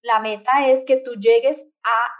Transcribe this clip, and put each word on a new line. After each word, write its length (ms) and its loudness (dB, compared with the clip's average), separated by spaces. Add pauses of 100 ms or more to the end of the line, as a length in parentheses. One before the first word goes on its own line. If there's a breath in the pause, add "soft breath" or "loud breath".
La 180 0
meta 480 -2
es 160 2
que 140 0
tú 200 -10
llegues 480 2 (180)
a 360 -2